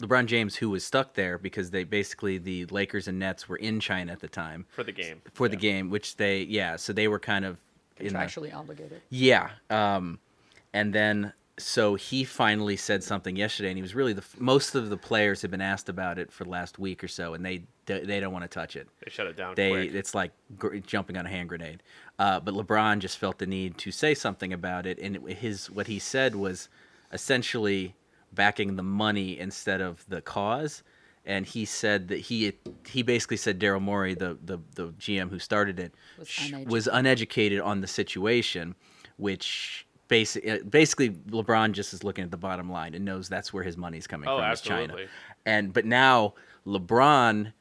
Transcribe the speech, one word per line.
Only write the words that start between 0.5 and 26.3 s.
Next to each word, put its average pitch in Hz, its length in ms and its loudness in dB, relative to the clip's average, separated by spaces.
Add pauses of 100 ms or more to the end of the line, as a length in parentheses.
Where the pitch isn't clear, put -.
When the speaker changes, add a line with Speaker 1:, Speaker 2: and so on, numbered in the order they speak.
Speaker 1:
who 113 140 0
was 95 160 0
stuck 131 300 0
there 90 220 0
because 92 340 -6
they, 92 120 -2
basically 98 540 -2
the 90 300 -6
Lakers 98 420 -2
and 92 100 -4
Nets 95 300 -4
were - 80 -4
in 110 240 -2
China 90 320 -4
at - 80 -12
the 82 80 -12
time. 82 400 -8
Speaker 2:
For - 120 -10
the 104 120 -6
game. 85 280 -10 (120)
Speaker 1:
For 123 160 2
the 104 80 0
Speaker 2:
Yeah. - 20 -8
Speaker 1:
game, 95 300 0
which 104 260 -4
they, 98 280 2
yeah, 87 340 -2
so - 160 -6
they 107 160 2
were 104 100 0
kind 101 240 0
of 92 140 -6 (400)
in 196 160 -6
the - 0 -
Speaker 3:
Contractually 160 420 -6
obligated. 156 540 -14
Speaker 1:
Yeah, 127 400 6 (200)
um, 98 500 2 (540)
and 104 220 0
then, 104 380 2 (240)
so 104 380 2
he 131 280 -4
finally 107 540 2
said 98 260 -2
something 95 320 -4
yesterday, 101 360 -2
and 92 60 -6
he 92 40 -6
was 92 120 -10
really 123 200 0
the 95 80 -6
f-, - 180 -20
most 131 340 4
of 117 160 0
the 104 60 -2
players 104 460 2
have 92 100 -4
been 95 80 -4
asked 98 300 -2
about 90 280 -4
it 87 140 -8
for - 140 -12
the 87 40 -10
last 90 300 -8
week 95 240 -6
or 90 60 -8
so, 85 240 -8
and 87 120 -6
they 90 180 -6 (220)
d-, 95 200 -2
they 101 160 -2
don't 95 100 -4
wanna 87 160 -8
touch - 300 -8
it. 69 100 -12 (160)
Speaker 2:
They - 80 -14
shut 101 160 -6
it 82 80 -10
down 92 200 -8
Speaker 1:
They, 98 160 4
Speaker 2:
quick. 95 220 0
Speaker 1:
it's 98 220 -6
like 92 160 -2 (260)
gr-, 104 200 -4
jumping 95 400 -4
on 87 80 -6
a 90 40 -8
hand 90 200 -6
grenade. 82 340 -10 (340)
Uh, 95 220 4
but 95 140 -4
LeBron 107 460 4
just 92 180 -6
felt 95 200 -2
the 98 80 -2
need 95 340 -4
to 95 120 -8
say 151 220 4
something 95 400 -2
about 90 320 -4
it, 92 140 -4
and 95 180 -6
it, 80 220 -10
his, 104 300 -6
what 101 180 -4
he 104 120 -4
said 131 380 0